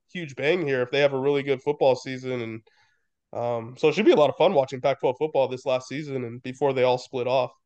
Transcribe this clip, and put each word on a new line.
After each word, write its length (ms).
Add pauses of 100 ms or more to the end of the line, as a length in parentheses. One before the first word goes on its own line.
(120)
huge 240
bang 300
here 160
if 80
they 100
have 140
a 40
really 240
good 200
football 340
season. 460
And, 180 (720)
um, 460
so 100
it 60
should 100
be 80
a 40
lot 120
of 80
fun 160
watching 300
Pac-twelve 360
football 300
this 160
last 240
season 360
and 180
before 320
they 80
all 160
split 280
off. 260 (140)